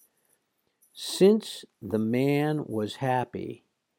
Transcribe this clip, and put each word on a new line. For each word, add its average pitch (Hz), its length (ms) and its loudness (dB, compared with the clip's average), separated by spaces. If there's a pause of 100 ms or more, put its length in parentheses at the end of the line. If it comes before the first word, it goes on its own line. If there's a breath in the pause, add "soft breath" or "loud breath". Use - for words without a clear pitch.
(920)
Since - 720 2 (160)
the 110 180 -4
man 143 680 0
was 107 300 -6
happy, 120 680 -4 (340)